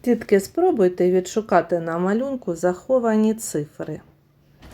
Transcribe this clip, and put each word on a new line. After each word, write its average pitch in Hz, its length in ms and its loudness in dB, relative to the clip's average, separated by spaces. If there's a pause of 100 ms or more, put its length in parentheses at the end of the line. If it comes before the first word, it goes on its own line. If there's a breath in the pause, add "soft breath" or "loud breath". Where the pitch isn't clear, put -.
Дітки, 226 360 2
спробуйте 196 720 2
відшукати 185 680 0
на 165 180 -4
малюнку 220 580 -4
заховані 220 760 0
цифри. 156 680 -8 (720)